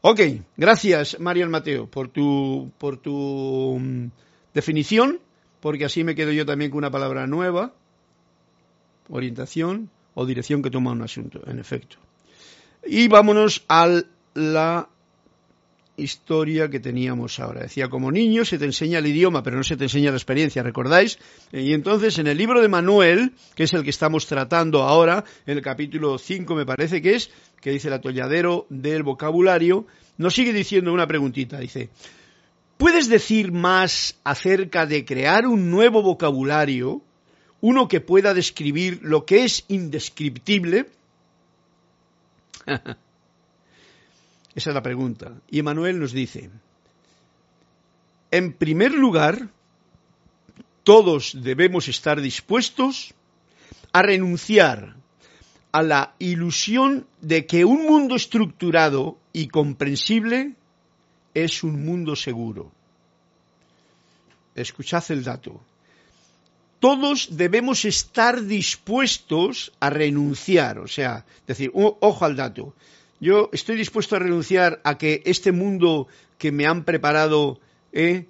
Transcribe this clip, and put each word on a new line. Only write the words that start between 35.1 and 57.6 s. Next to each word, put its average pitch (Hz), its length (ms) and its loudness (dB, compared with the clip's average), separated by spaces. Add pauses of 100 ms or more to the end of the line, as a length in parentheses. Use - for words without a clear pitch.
un 196 240 0
nuevo 214 320 4
vocabulario, 147 1000 0 (580)
uno 254 280 4
que 170 120 0
pueda 196 340 4
describir 175 680 -4
lo 151 240 0
que 220 180 6
es - 240 -2
indescriptible?" 175 1160 -2 (1800)
<laughs> - 420 -10 (1500)
Esa 151 120 -6
es 143 40 -6
la 131 80 -4
pregunta. 123 520 -8 (140)
Y 147 120 -4
Emanuel 160 400 -4
nos 135 100 -4
dice, 117 400 -8 (1800)
"En 175 200 0
primer 175 400 0
lugar, 214 580 2 (1300)
todos 180 580 6
debemos 156 460 0
estar 147 340 -2
dispuestos 254 920 -4 (800)
a 185 100 6
renunciar 180 920 2 (760)
a 156 120 2
la 147 360 0
ilusión 196 880 -2 (140)
de 160 260 0
que 170 180 4